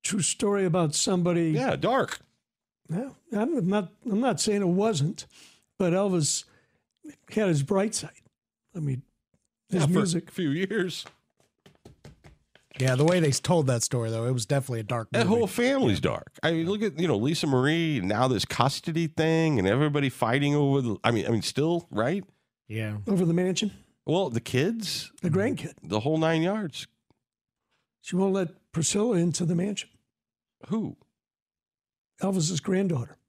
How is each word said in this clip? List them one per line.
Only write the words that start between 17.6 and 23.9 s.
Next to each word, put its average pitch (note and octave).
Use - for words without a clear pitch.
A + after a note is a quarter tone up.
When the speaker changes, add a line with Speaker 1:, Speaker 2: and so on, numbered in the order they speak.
Speaker 2:
now G#2
this A2
custody D#3+
thing D#3+
and F#2
everybody C#3+
fighting C#3
over C#3
the, A#2
I A#2
mean, G#2+
I -
mean, A2
still, E3
right? C#3
Speaker 3:
Yeah. G#2+
Speaker 1:
Over F#3+
the E3
mansion? F#3